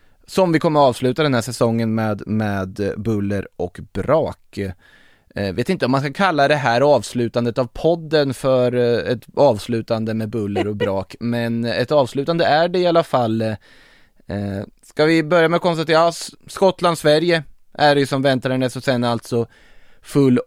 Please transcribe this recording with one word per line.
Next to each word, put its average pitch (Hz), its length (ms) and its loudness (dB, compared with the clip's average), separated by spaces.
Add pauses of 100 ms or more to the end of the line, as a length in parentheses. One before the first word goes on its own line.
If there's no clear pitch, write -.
(280)
som 185 240 0
vi 156 80 2
kommer 151 200 2
avsluta 127 440 2
den 139 100 2
här 120 80 2
säsongen 113 540 -2
med, 110 320 -2
med 101 720 -2
buller 101 580 -2
och - 240 -8 (140)
brak. 107 640 -4 (800)
Eh, 98 180 -4
vet 120 160 -4
inte 175 160 -2
om 123 60 0
man 135 100 0
ska 139 120 -6
kalla 160 340 2
det 147 80 2
här 127 260 2
avslutandet 120 760 0
av 123 160 0
podden 156 600 0
för, 123 420 2
eh, 120 360 0
ett 120 120 -4 (120)
avslutande 113 800 0
med 110 160 -4
buller 104 380 -4
och 107 80 -6
brak, 98 420 -4
<laughs> - 20 -20
men 117 460 -4
ett 120 260 -2
avslutande 147 540 0
är 156 220 2
det 180 120 -4
i 180 80 0
alla 165 160 2
fall. 113 380 -2
Eh, - 1200 -10 (200)
ska - 240 -2
vi 160 180 2
börja 160 260 2
med 170 80 2
att - 60 -8
konstatera, 160 360 0
ja, 170 100 4
S-, - 260 -8 (120)
Skottland-Sverige 165 960 2 (300)
är 147 220 4
det 143 60 4
ju 135 60 0
som 135 140 -2
väntar 131 280 0
den, 127 200 0
så 123 120 -10
sen 123 220 0
alltså 117 440 -2 (540)
full 131 460 2